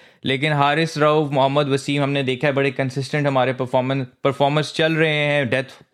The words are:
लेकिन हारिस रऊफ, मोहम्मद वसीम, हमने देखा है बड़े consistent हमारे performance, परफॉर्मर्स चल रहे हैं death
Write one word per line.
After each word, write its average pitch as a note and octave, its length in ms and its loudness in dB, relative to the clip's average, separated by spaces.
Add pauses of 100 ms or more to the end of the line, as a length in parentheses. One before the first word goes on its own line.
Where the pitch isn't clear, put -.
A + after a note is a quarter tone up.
(240)
लेकिन C3+ 280 -2
हारिस D3 460 0
रऊफ, D3+ 340 2
मोहम्मद C#3 360 2
वसीम, C#3 340 -2
हमने C#3 200 0
देखा C3 260 -2
है C#3 60 0
बड़े C#3 160 2
consistent C#3 560 -4
हमारे C3 260 2
performance, C3 540 -2 (180)
परफॉर्मर्स C#3+ 500 0
चल D#3+ 180 0
रहे D#3 220 0
हैं D3 360 0
death C3 140 0 (300)